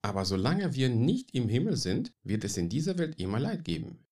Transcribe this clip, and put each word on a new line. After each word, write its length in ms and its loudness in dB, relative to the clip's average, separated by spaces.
Aber 240 -2
solange 500 2
wir 140 2
nicht 460 2
im 160 2
Himmel 260 2
sind, 460 -2
wird 220 -2
es 120 -4
in 140 0
dieser 260 -2
Welt 240 -4
immer 180 -2
Leid 240 -2
geben. 500 -6